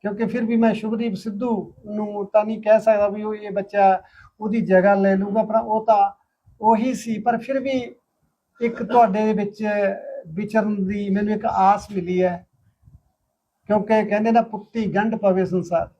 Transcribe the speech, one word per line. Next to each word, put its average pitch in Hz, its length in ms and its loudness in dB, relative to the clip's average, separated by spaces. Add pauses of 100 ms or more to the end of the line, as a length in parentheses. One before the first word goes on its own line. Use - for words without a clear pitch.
ਕਿਉਂਕਿ 208 260 -4
ਫਿਰ 233 180 -2
ਵੀ 226 120 0
ਮੈਂ 226 180 4
ਸ਼ੁਭਦੀਪ 220 400 -4
ਸਿੱਧੂ 220 600 -6 (120)
ਨੂੰ 208 400 -6
ਤਾਂ 214 180 2
ਨਹੀਂ 220 180 -6
ਕਹਿ 214 180 6
ਸਕਦਾ 214 280 4
ਵੀ 208 140 -6
ਉਹ, 214 120 -6
ਇਹ 208 160 -12
ਬੱਚਾ 190 520 2 (380)
ਉਹਦੀ 214 200 -2
ਜਗ੍ਹਾ 185 340 4
ਲੈ 196 220 2
ਲੂਗਾ, 202 260 0
ਪਰ 214 120 -4
ਉਹ 220 320 0
ਤਾਂ 202 260 4 (480)
ਉਹੀ 226 340 2
ਸੀ। 214 260 -6
ਪਰ 233 180 0
ਫਿਰ 269 220 -4
ਵੀ 254 340 -4 (640)
ਇੱਕ 233 220 -4
ਤੁਹਾਡੇ 214 420 4
ਦੇ 214 80 2
ਵਿੱਚ 214 320 -4 (640)
ਵਿਚਰਨ 208 580 -2
ਦੀ 202 240 -4
ਮੈਨੂੰ 208 240 0
ਇੱਕ 208 100 -8
ਆਸ 196 480 2
ਮਿਲੀ 180 300 -2
ਹੈ, 180 240 -2 (1200)
ਕਿਉਂਕਿ 214 380 0
ਕਹਿੰਦੇ 214 260 0
ਨਾ, 226 120 4
"ਪੁੱਤੀ 208 520 -8
ਗੰਢ 214 200 0
ਪਵੇ 190 300 0
ਸੰਸਾਰ" 170 560 -4